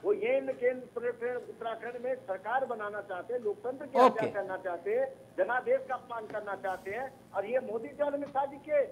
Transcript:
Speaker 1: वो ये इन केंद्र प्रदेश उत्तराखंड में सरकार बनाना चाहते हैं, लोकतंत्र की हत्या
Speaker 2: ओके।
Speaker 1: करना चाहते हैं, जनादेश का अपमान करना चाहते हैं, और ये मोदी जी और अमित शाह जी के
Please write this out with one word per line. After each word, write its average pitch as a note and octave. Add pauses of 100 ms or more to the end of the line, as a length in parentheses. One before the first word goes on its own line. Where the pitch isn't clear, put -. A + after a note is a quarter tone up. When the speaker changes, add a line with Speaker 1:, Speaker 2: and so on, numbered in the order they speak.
Speaker 1:
वो G3
ये A#3
इन C4+
केंद्र B3
प्रदेश A#3+
उत्तराखंड A#3
में B3+
सरकार G#3+
बनाना G#3
चाहते G3
हैं, B3
लोकतंत्र A#3+
की C4
हत्या B3+
Speaker 2:
ओके। A3
Speaker 1:
करना F#3+
चाहते F3+
हैं, C4+ (320)
जनादेश A#3+
का B3+
अपमान A#3
करना G3
चाहते F#3+
हैं, B3+ (240)
और G3
ये B3+
मोदी A3+
जी C#4+
और C#4+
अमित C#4+
शाह C4+
जी C#4+ (120)
के D4